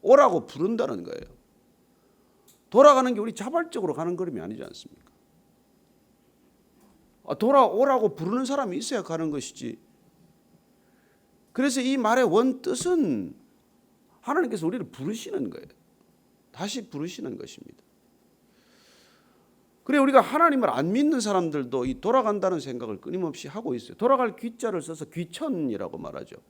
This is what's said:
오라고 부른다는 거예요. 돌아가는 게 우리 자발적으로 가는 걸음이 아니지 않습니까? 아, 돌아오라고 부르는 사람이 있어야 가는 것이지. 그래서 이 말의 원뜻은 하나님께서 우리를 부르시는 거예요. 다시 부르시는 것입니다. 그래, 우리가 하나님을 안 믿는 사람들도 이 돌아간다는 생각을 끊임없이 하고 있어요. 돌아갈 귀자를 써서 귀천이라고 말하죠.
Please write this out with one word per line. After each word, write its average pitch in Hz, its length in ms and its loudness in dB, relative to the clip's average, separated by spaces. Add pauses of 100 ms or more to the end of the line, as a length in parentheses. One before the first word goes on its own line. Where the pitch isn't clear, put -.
오라고 220 460 6
부른다는 143 560 -4
거예요. - 340 -14 (1300)
돌아가는 262 420 8
게 214 80 -4
우리 226 140 -6
자발적으로 254 580 -4
가는 165 240 -4
걸음이 165 240 -6
아니지 98 240 -10
않습니까? - 460 -20 (2250)
아, - 80 -4
돌아오라고 247 800 4
부르는 220 320 -2
사람이 247 320 -2
있어야 226 240 -4
가는 160 280 -4
것이지. 127 480 -10 (1700)
그래서 262 280 0
이 262 180 0
말의 247 260 4
원뜻은 247 1080 0 (880)
하나님께서 233 460 -2
우리를 202 240 -4
부르시는 220 600 -8
거예요. - 160 -16 (880)
다시 208 360 -8
부르시는 151 500 -10
것입니다. - 440 -18 (2000)
그래, 294 140 2
우리가 269 220 8
하나님을 285 500 2
안 143 220 0
믿는 285 280 2
사람들도 151 680 -2
이 131 140 -4
돌아간다는 208 600 0
생각을 120 400 -8
끊임없이 165 480 -8
하고 196 260 -8
있어요. - 220 -12
돌아갈 247 400 0
귀자를 226 460 -6
써서 156 240 -10
귀천이라고 160 920 -6
말하죠. - 380 -12 (120)